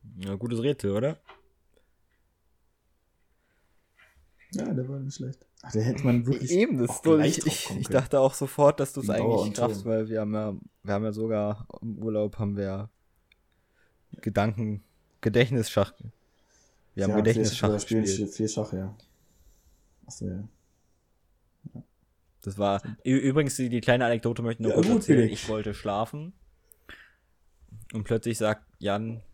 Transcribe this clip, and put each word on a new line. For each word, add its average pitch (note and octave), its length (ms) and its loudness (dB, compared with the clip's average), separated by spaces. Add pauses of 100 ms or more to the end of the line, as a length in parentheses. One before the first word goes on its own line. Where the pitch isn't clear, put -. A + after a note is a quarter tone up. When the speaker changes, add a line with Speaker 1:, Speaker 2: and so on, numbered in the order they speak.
(180)
Speaker 1:
Ja, G2 180 -4
gutes A2+ 260 -4
Rätsel, C3 300 0
oder? C3 260 0 (3250)
Speaker 2:
Ja, - 200 -4
der B2+ 160 -4
war C#3 100 -8
nicht C3+ 160 -10
schlecht. - 300 -12 (180)
Ach, - 80 -16
der A2 120 0
hätte B2+ 220 -2
man A#2+ 200 4
wirklich C3+ 260 -2
Speaker 1:
Eben, G3+ 260 2
das A#2+ 120 2
Speaker 2:
auch - 80 -6
Speaker 1:
ist - 60 -14
so, D#3+ 120 8
Speaker 2:
gleich D3 140 6
Speaker 1:
ich, E3 100 0
Speaker 2:
drauf - 140 0
Speaker 1:
ich, - 140 -6
Speaker 2:
kommen - 140 -6
Speaker 1:
ich - 60 -4
Speaker 2:
können. - 100 -4
Speaker 1:
dachte C3+ 220 2
auch C3 140 6
sofort, C#3+ 460 4
dass C3+ 140 -2
du's C3 140 -4
Speaker 2:
Wie - 60 0
Bauer - 20 2
Speaker 1:
eigentlich A#2 280 2
Speaker 2:
und G#2 140 -2
Speaker 1:
schaffst, A2 260 0
Speaker 2:
Turm. - 20 -8
Speaker 1:
weil A2 240 0
wir A2 100 -2
haben G#2+ 140 -2
ja, G#2+ 220 -2 (280)
wir G2+ 100 -2
haben G2+ 120 0
ja A2 80 -2
sogar G#2+ 520 -2 (160)
im A2 160 -8
Urlaub G#2+ 420 -2
haben G2+ 180 -2
wir G2 320 -4 (1300)
Gedanken-, G#2+ 640 -2 (380)
Gedächtnisschach, A2+ 720 2 (1000)
wir G2 100 -2
haben G#2 60 2
Speaker 2:
Ja, G#2+ 60 2
Speaker 1:
Gedächtnisschach G#2+ 540 4
Speaker 2:
wir G#2 80 0
spielen A2+ 240 0
Speaker 1:
gespielt. F#2+ 140 0
Speaker 2:
viel, G#2+ 100 -2
viel G#2+ 220 -4
Schach, - 240 -4
ja. F#2+ 220 -6 (1120)
Ach - 60 -20
so, - 160 -10
ja. F#2 160 -8 (1300)
Ja. - 100 -16 (580)
Speaker 1:
Das G2 160 -10
war, G2 220 2
Speaker 2:
Stimmt. - 260 -12
Speaker 1:
ü-, C3 120 4
übrigens, C#3 380 0
die, B2+ 140 -2
die A#2+ 120 -2
kleine B2 240 2
Anekdote A#2 360 0
möchte A#2 200 -4
ich A2+ 60 0
noch - 20 2
Speaker 2:
Ja, - 60 2
Speaker 1:
kurz E3+ 140 4
Speaker 2:
gut, A#3+ 80 6
Speaker 1:
erzählen. D3 200 4
Speaker 2:
Felix. A2+ 160 4
Speaker 1:
Ich - 140 -8
wollte G#2+ 260 -4
schlafen A2+ 600 -4 (1600)
und G#2+ 100 -4
plötzlich A2+ 340 -2
sagt G#2+ 280 0 (140)
Jan A2 420 -4 (120)